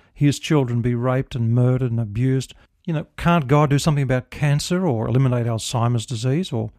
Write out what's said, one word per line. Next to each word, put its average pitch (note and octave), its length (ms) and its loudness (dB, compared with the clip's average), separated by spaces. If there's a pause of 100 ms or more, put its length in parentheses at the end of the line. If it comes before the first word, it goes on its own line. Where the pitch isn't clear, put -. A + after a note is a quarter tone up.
(140)
his C#3+ 240 2
children B2 420 0
be A#2+ 140 0
raped B2+ 400 -2
and A#2 200 0
murdered B2 360 2
and A#2 100 -2
abused? B2 540 -2 (320)
You E3 80 -2
know, D3+ 120 -4 (120)
can't E3+ 280 2
God D3 220 4
do C#3 100 2
something C#3+ 260 0
about B2+ 260 -2
cancer D#3 560 0
or A#2 200 0
eliminate B2 400 2
Alzheimer's A#2 600 -2
disease C3 440 -4
or A2 280 -4